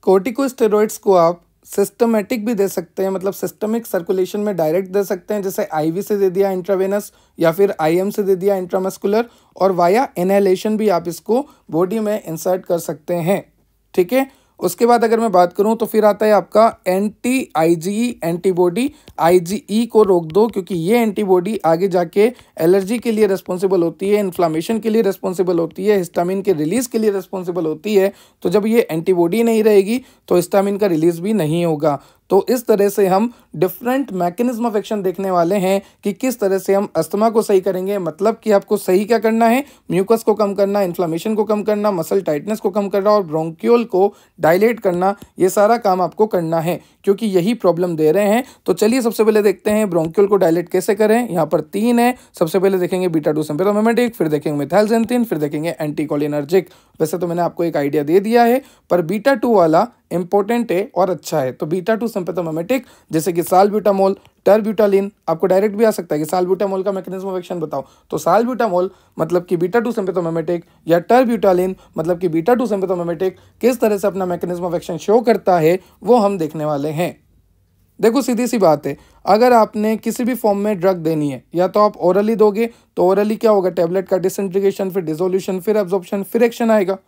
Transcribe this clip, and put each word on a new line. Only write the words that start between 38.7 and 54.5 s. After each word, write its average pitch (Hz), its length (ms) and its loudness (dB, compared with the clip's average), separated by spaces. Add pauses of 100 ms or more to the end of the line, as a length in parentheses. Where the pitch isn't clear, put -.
सही 196 280 0
क्या 220 140 0
करना 226 260 0
है, 240 180 2 (280)
म्यूकस 196 320 0
को 220 100 2
कम 202 200 0
करना, 202 280 0
इन्फ्लेमेशन 175 540 -4
को 208 80 0
कम 208 200 -2
करना, 208 280 0
मसल 185 300 -2
टाइटनेस 156 380 -4
को 214 100 -2
कम 202 200 -4
करना 202 220 0
और 208 120 2
ब्रोंकियोल 165 600 0
को 196 300 0 (260)
डायलेट 190 400 2
करना, 185 360 0 (240)
ये 180 100 4
सारा 214 280 2
काम 185 240 0
आपको 180 260 0
करना 165 320 -2
है 160 200 -4 (240)
क्योंकि 196 220 0
यही 190 280 2
प्रॉब्लम 175 420 0
दे 156 160 2
रहे 202 160 2
हैं। 226 160 2 (220)
तो 190 80 0
चलिए 226 280 2
सबसे 220 220 0
पहले 214 180 4
देखते 208 300 0
हैं 214 180 0
ब्रोंकियोल 170 380 0
को 202 100 2
डायलेट 170 320 2
कैसे 185 260 0
करें। 220 340 0
यहाँ 170 160 -2
पर 156 160 -2
तीन 233 380 0
है, 240 160 2 (240)
सबसे 180 200 0
पहले 190 180 2
देखेंगे 180 300 -2
बीटा 160 240 0
टू 151 120 -2
sympathomimetic, 214 680 0
फिर 165 140 -2
देखेंगे 147 380 -2